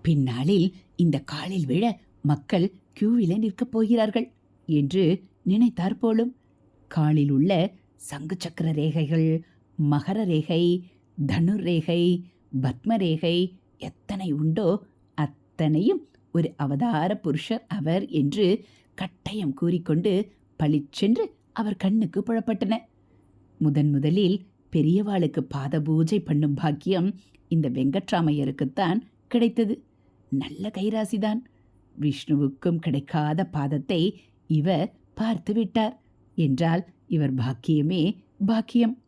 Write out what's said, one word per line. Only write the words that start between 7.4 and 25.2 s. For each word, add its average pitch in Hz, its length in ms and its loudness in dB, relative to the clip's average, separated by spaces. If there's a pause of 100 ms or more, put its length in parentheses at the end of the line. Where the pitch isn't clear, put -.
சங்கு 151 440 -10
சக்கர 165 320 -4
ரேகைகள், 160 680 0 (420)
மகர 151 420 0
ரேகை, 175 600 0 (400)
தனுர் 180 360 0
ரேகை, 175 640 0 (360)
பத்ம 196 360 -2
ரேகை 175 600 0 (180)
எத்தனை - 540 -8
உண்டோ 160 540 0 (300)
அத்தனையும் 156 920 -2 (260)
ஒரு 165 240 0
அவதார 160 640 -2
புருஷர் 165 480 -4
அவர் 180 400 -2
என்று 175 580 0 (300)
கட்டயம் 185 580 -8
கூறிக்கொண்டு 175 760 0 (260)
பளிச்சென்று 160 760 0 (200)
அவர் 208 220 -4
கண்ணுக்கு 190 520 0
புலப்பட்டன. 226 500 -2 (840)
முதன் 147 300 2
முதலில் 170 480 2 (340)
பெரியவாளுக்கு 175 680 0